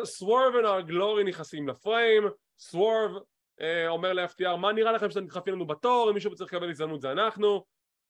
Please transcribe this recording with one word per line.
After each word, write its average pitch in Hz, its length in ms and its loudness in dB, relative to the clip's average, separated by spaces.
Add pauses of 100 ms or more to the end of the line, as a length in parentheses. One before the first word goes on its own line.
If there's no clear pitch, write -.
סוורב 240 500 2
and 233 120 4
our 190 240 0
glory 202 340 2
נכנסים 160 440 -6
לפריים, 220 540 2 (360)
סוורב, 214 520 0 (500)
אה, 165 280 -2
אומר 170 240 -2
ל-F 180 180 -2
T - 100 -8 (140)
R, - 20 -4
"מה 190 160 0
נראה 220 200 2
לכם 214 180 -2
שאתם 156 140 -6
נדחפים 135 300 -6
לנו 180 120 -6
בתור, 233 440 2
אם 202 40 4
מישהו 202 200 -4
צריך 180 200 -12
לקבל 175 160 -4
הזדמנות 156 300 -6
זה 131 120 -4
אנחנו", 202 520 0 (460)